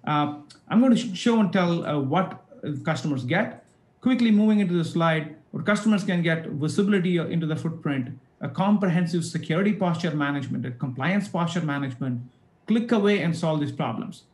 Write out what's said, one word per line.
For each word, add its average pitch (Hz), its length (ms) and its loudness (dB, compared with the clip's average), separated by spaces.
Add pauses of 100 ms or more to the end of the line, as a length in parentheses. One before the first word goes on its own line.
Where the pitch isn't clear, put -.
Uh, 147 340 -2 (300)
I'm 220 120 4
going 262 100 6
to 226 60 6
sh-, 185 200 -4
show 233 220 2
and 196 140 2
tell, 170 340 2
uh, 147 140 -2
what 165 420 -2 (420)
customers 147 400 -2
get. 190 400 -4 (360)
Quickly 240 320 4
moving 214 260 6
into 180 160 2
the 170 100 2
slide, 160 520 0 (160)
what - 120 -8
customers 208 380 2
can 175 200 0
get 165 240 0
visibility 180 720 0
into 165 280 -2
the 156 80 0
footprint, 143 640 -4 (220)
a - 80 -6
comprehensive 180 760 2
security 180 480 0
posture 170 440 -2
management, 135 500 -2
a 127 60 -8
compliance 139 560 -2
posture 170 320 -2
management, 139 600 -4 (460)
click 226 240 0
away 202 320 2
and 160 140 0
solve 156 240 0
these 139 100 -2
problems. - 640 -6